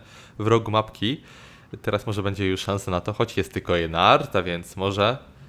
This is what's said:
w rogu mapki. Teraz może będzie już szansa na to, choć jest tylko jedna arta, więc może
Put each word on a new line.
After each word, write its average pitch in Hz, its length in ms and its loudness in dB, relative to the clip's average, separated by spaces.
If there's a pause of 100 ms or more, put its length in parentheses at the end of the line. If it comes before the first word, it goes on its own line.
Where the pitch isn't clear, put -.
(400)
w 107 80 -2
rogu 110 240 4
mapki. 107 500 -2 (600)
Teraz 104 260 -2
może 101 160 -2
będzie 95 240 0
już 95 140 0
szansa 98 300 -2
na 87 100 0
to, 107 120 -4
choć - 240 -2
jest - 160 -4
tylko 90 220 -2
jedna 82 240 0
arta, 110 440 4
więc 87 320 -6
może 101 420 0 (320)